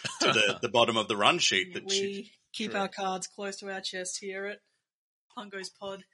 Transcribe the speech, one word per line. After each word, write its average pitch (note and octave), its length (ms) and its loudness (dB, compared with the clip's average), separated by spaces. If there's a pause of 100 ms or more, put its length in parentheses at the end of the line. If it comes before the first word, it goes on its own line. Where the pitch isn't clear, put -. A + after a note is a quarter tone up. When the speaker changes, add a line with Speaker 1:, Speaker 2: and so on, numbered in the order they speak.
(220)
Speaker 1:
to - 120 4
the, G#2 260 4
Speaker 2:
<laughs> - 40 -14
Speaker 1:
the A#2 60 0
bottom A2+ 280 4
of G#2 100 0
the G#2+ 80 0
run A#2+ 220 6
sheet F#3 380 2
that - 100 -8
Speaker 3:
We F#3+ 100 0
Speaker 1:
you G3 280 -2 (300)
Speaker 3:
keep G#3+ 180 -6
Speaker 2:
True. G#3 80 -2
Speaker 3:
our G3 80 0
cards F#3+ 400 -4
close G3+ 300 -10
to G3+ 140 -10
our F#3+ 100 -6
chest F#3 380 -8
here G3 280 -6
at G#3 100 -10 (800)
Punk G#3 180 -12
Goes F#3+ 160 -10
Pod G3 340 -10 (100)